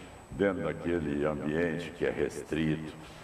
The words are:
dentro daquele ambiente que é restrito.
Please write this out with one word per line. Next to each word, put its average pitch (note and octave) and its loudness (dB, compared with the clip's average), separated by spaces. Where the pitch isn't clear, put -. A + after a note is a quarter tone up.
dentro F#2+ 2
daquele D#2 0
ambiente D#2 2
que D2 -2
é C2+ 4
restrito. D#2 0